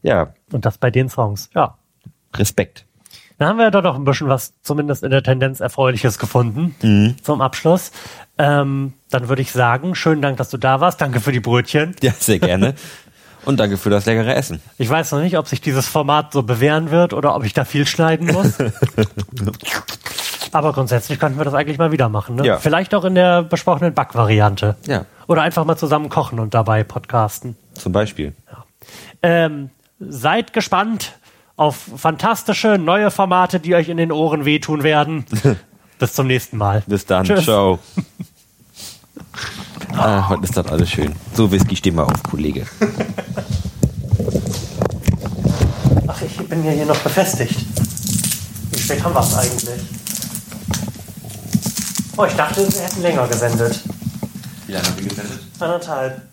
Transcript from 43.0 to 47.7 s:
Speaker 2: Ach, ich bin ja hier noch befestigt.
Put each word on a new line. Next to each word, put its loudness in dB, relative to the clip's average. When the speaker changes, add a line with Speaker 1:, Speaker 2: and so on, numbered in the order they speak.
Speaker 2:
Ach, -6
ich -8
bin -2
ja 0
hier 0
noch 2
befestigt. 0